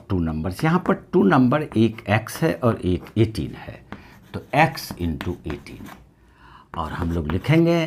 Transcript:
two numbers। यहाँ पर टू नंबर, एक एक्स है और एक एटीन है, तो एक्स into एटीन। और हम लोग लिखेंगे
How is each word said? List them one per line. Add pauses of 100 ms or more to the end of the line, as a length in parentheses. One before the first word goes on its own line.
two
numbers।
यहाँ
पर (200)
टू
नंबर,
एक
एक्स
है
और
एक (120)
एटीन
है, (600)
तो (140)
एक्स
into (120)
एटीन। (920)
और
हम
लोग
लिखेंगे